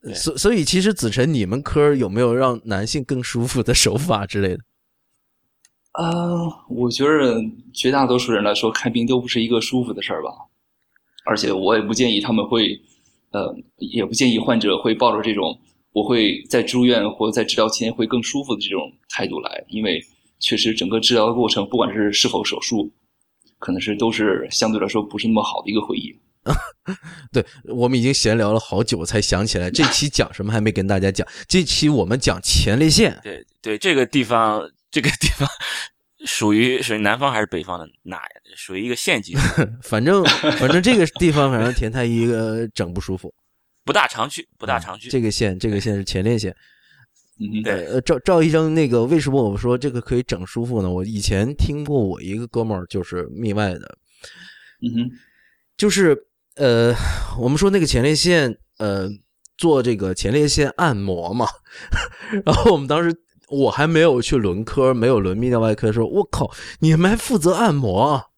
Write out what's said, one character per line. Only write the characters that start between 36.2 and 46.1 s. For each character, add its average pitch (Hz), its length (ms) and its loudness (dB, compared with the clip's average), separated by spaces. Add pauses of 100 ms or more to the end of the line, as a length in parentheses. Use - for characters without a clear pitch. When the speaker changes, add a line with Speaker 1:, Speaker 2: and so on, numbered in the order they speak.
Speaker 1:
属 107 260 0
于， 123 300 2
属 113 140 -2
于 - 20 -4
南 107 180 2
方 139 140 0
还 117 80 -2
是 107 80 0
北 80 160 -6
方 87 160 -8
的？ 80 100 -14 (140)
哪， 87 180 -14 (360)
属 - 180 -14
于 98 100 -6
一 120 40 -6
个 120 80 -4
县 135 260 -2
级？ - 140 -8 (220)
Speaker 2:
<laughs> 117 260 -2
反 110 200 -2
正， 185 200 4 (340)
反 127 100 2
正 175 140 4
这 233 160 4
个 170 80 4 (140)
地 170 100 4
方， 143 180 2
反 120 140 0
正 123 120 0
田 110 180 -2
太 123 120 -2
医， 117 220 2
呃， 113 480 -2
整 87 180 -4
不 95 80 -6
舒 95 160 -6
服。 90 160 -14 (520)
Speaker 1:
不 185 80 -4
大 185 160 2
常 113 200 -4
去， - 160 -12 (140)
不 110 80 -12
大 120 140 -2
常 95 180 -12
去。 123 100 -18
Speaker 2:
嗯， - 20 -10
这 131 100 0
个 113 100 0
县， 101 260 -2
这 110 140 -4
个 101 100 0
县 104 140 -2
是 98 100 -4
前 95 200 -4